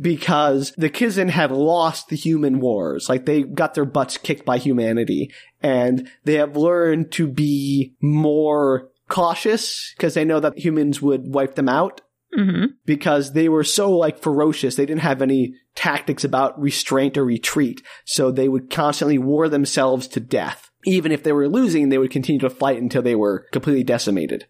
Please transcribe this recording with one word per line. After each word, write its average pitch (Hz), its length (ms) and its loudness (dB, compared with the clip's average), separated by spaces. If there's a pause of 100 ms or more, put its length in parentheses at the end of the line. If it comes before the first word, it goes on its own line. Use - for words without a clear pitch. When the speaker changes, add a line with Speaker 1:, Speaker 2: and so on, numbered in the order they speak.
Speaker 1:
because 147 760 0
the 160 120 0
Kizzen 190 400 0
have 156 200 0
lost 160 580 0
the 156 80 -4
human 147 440 0
wars. 95 480 -2
Like, 131 180 -2
they 147 160 2
got 151 320 -4
their 147 100 0
butts 135 320 -4
kicked - 300 -6
by 127 120 0
humanity. 113 720 0 (280)
And 127 480 0 (140)
they 151 120 0
have 147 220 0
learned 165 560 2
to 165 140 0
be 139 760 0
more 147 880 2 (180)
cautious - 880 -2
'cause 160 160 0
they 156 100 2
know 156 140 2
that 147 180 0
humans 147 460 0
would 131 320 0
wipe 139 220 0
them 139 120 0
out. 160 320 0 (380)
Speaker 2:
Mm-hmm. 190 280 2 (200)
Speaker 1:
Because 147 460 0
they 160 160 2
were 156 160 2
so, 196 260 0
like, 165 320 2
ferocious, 151 540 0
they 143 100 2
didn't 156 140 -4
have 143 200 0
any 131 340 0 (200)
tactics 147 480 -4
about 139 380 -2
restraint 139 580 0
or 139 60 2
retreat, 120 580 -2 (220)
so 135 260 0
they 131 180 2
would 131 220 -2
constantly 147 480 0
war 147 300 2
themselves 135 580 0
to - 140 -6
death. 113 500 -6 (160)
Even 180 240 2
if 151 140 -2
they 156 80 2
were 143 160 2
losing, 165 400 2
they 135 100 2
would 131 140 0
continue 143 260 -2
to 131 100 0
fight 127 320 -2
until 127 220 -2
they 120 140 0
were 104 340 0
completely 135 320 0
decimated. 98 680 -2